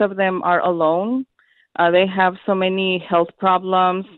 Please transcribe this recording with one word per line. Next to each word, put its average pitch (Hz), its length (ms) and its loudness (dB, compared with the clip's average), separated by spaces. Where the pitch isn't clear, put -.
of 196 160 -2
them 190 260 -2
are 175 180 2
alone. 180 640 0
Uh, 170 140 2
they 185 120 4
have 185 300 0
so 202 100 0
many 190 420 -2
health 170 200 2
problems. 185 680 0